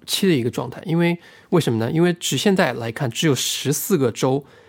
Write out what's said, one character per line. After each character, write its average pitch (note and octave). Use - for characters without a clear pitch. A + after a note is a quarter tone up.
期 -
的 F3
一 B2+
个 A#2
状 B2+
态。 -
因 E3
为， E3+
为 E3+
什 C#3
么 A2+
呢？ A2+
因 D#3+
为 F3
只 -
现 G3
在 F3
来 A#2
看， C3
只 -
有 C#3+
十 -
四 F#3
个 C3+
州 C3+